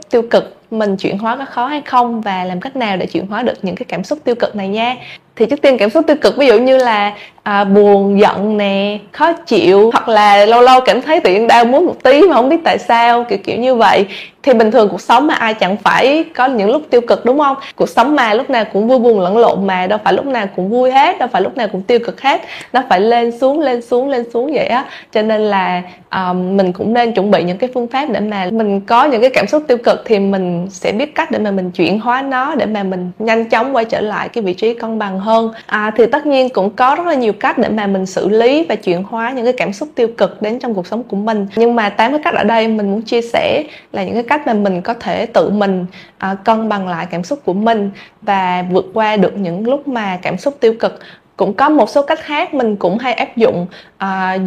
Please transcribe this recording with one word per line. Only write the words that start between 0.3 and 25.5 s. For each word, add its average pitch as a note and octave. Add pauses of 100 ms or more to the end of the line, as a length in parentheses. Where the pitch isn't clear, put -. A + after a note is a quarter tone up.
mình G#3
chuyển -
hóa A3
có C4+
khó B3
hay D4
không A#3+
và F#3+
làm F#3
cách -
nào G#3+
để F3
chuyển F#3
hóa G#3
được A3+
những F3+
cái B3
cảm F3+
xúc D4+
tiêu -
cực -
này G3
nha. A3+ (400)
Thì A3+
trước C#4
tiên C4+
cảm G#3
xúc D#4+
tiêu D4+
cực -
ví C#4
dụ A3
như C4
là, A3 (300)
à, G3+
buồn, G3+
giận G#3
nè, G3+ (140)
khó D#4+
chịu, G#3
hoặc -
là G#3
lâu A#3
lâu B3+
cảm A#3+
thấy D#4
tự G#3
nhiên A3
đau A#3
muốn C#4
một -
tí C#4
mà F4
không B3
biết E4
tại F#3+
sao, A#3
kiểu G3+
kiểu -
như B3+
vậy. G3+ (380)
Thì C4+
bình A3+
thường A3
cuộc F#3+
sống B3+
mà D#4+
ai A3
chẳng G3
phải C4+ (100)
có B3
những A3+
lúc D4+
tiêu A#3+
cực, A#3
đúng B3+
không? C#4 (180)
Cuộc F3
sống C4
mà A#3
lúc C4
nào A#3
cũng G#3
vui C4
buồn A3+
lẫn F#3
lộn G3
mà, F#3
đâu G#3
phải G3+
lúc A#3+
nào A#3+
cũng F#3
vui B3+
hết, C#4+
đâu C4
phải F#3
lúc A#3+
nào A#3
cũng F#3+
tiêu A#3
cực G3
hết. D4 (320)
Nó B3
phải F#3
lên A#3
xuống, C4+
lên B3+
xuống, B3
lên A#3+
xuống B3
vậy -
á. B3 (260)
Cho A3
nên A3
là, F#3 (280)